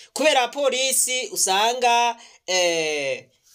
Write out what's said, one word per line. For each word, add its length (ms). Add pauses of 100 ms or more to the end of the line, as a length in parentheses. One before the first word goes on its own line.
(140)
kubera 300
abapolisi 880
usanga, 880 (300)
eh, 800 (300)